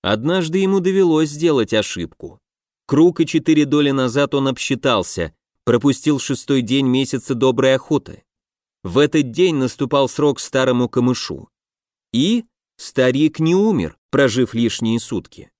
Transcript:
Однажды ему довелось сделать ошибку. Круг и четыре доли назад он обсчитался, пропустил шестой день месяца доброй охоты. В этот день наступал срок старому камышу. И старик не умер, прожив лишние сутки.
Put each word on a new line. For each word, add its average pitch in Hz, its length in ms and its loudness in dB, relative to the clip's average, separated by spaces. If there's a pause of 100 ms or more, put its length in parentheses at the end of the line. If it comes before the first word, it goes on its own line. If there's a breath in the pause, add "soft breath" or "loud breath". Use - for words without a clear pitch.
Однажды 160 560 -2
ему 190 200 2
довелось 170 520 2
сделать 147 440 0
ошибку. 85 640 -6 (480)
Круг 165 320 4
и 165 80 2
четыре 151 380 2
доли 143 260 2
назад 135 420 0
он 135 140 0
обсчитался, 117 880 -2 (300)
пропустил 131 560 0
шестой 135 420 -2
день 131 240 0
месяца 131 480 -2
доброй 131 400 2
охоты. - 480 -4 (600)
В 92 140 -2
этот 147 340 2
день 170 240 2
наступал 131 520 -2
срок 147 300 0
старому 127 500 0
камышу. 120 600 -2 (640)
И 202 320 -2 (320)
старик 135 640 0
не 165 160 2
умер, 185 420 0 (120)
прожив 123 440 0
лишние 113 460 -2
сутки. - 600 -10